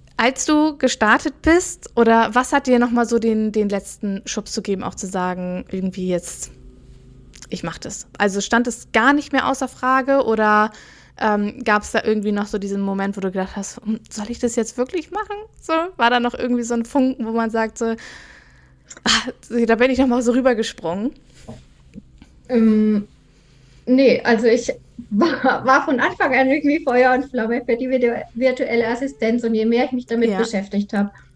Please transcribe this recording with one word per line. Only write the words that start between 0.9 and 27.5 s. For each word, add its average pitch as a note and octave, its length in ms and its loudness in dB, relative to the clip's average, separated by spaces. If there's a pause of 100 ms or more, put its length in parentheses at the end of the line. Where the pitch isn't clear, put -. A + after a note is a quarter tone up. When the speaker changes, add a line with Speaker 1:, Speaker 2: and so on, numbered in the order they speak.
Speaker 1:
bist, - 540 0
oder A3+ 380 4
was B3+ 180 0
hat C#4 140 0
dir B3 120 4
nochmal A#3+ 300 2
so A#3 100 0
den, A3 340 0
den G#3 160 0
letzten G3 580 -6
Schubs - 260 -8
zu G#3 100 -4
geben, F#3+ 220 -4
auch F#3+ 120 -8
zu F#3+ 100 -10
sagen, F3+ 640 -6
irgendwie F#3 380 -6
jetzt, - 440 -6 (960)
ich - 140 -8
mach E3+ 160 -8
das? - 280 -14 (120)
Also G3+ 220 -2
stand A#3 260 0
es - 260 -10
gar A#3 200 4
nicht C#4+ 200 -2
mehr C4+ 160 0
außer C4 200 -2
Frage C4 560 0
oder G#3+ 460 2 (500)
ähm, G#3 440 -2
gab's G#3+ 280 0
da A3 120 0
irgendwie G#3+ 280 -2
noch G#3 140 -2
so G#3 120 -6
diesen G3 220 -6
Moment, G3 360 -4
wo G3 40 -10
du F#3+ 120 -4
gedacht F#3 240 -6
hast, - 280 -10
"Hm, A3 160 -4 (100)
soll G#3 200 -10
ich A#3+ 80 -10
das A#3 180 -2
jetzt A3 220 -4
wirklich C#4+ 320 -6
machen?" G#4 240 -6 (260)
So, - 120 -6 (240)
war A#3 140 2
da A#3+ 100 2
noch A#3+ 140 -2
irgendwie B3 280 -2
so A#3 120 -4
ein A#3 100 -2
Funken, C4 420 -2
wo A3+ 60 -6
man A3+ 180 -2
sagt A3 280 -4
so, A3+ 160 -2 (1080)
"Ah, A3 260 -2 (360)
da A3+ 100 4
bin B3+ 140 4
ich B3 80 0
noch C4+ 80 4
mal B3 160 2
so A#3 100 2
rübergesprungen"? A3+ 800 -2 (1400)
Speaker 2:
Ähm, G#3+ 600 4 (800)
nee, B3+ 360 6
also A#3 240 2
ich B3 260 2 (180)
<laughs> - 200 -16
war, B3+ 560 2
war C4+ 180 6
von C4 160 0
Anfang D#4+ 340 0
an C4 140 4
irgendwie C#4+ 360 2
Feuer B3+ 300 4
und C4+ 160 -2
Flamme A#3 360 -2